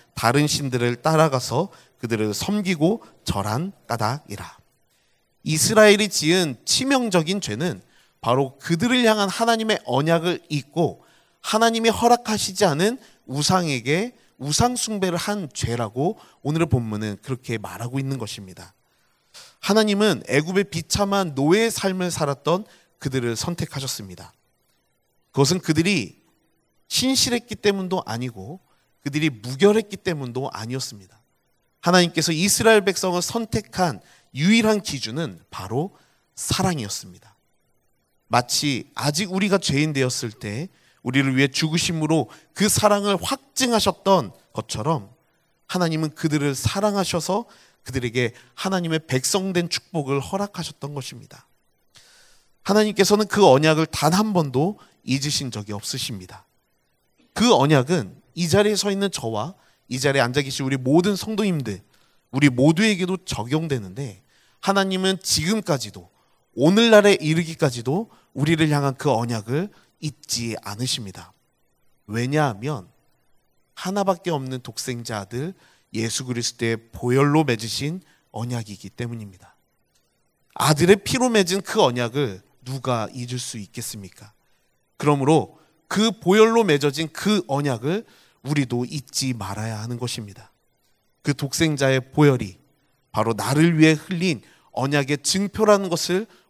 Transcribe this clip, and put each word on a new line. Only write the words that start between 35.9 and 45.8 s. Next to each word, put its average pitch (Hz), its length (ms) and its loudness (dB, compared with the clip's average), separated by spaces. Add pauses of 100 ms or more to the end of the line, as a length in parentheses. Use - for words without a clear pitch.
사랑이었습니다. 117 1000 -6 (960)
마치 123 680 -2
아직 151 380 -4
우리가 196 260 0
죄인 151 340 0
되었을 127 400 -2
때 117 360 -10 (340)
우리를 131 340 0
위해 139 100 4
죽으심으로 156 800 -2 (240)
그 208 160 2
사랑을 202 520 4
확증하셨던 196 1120 2 (200)
것처럼 110 580 -4 (580)
하나님은 160 480 -2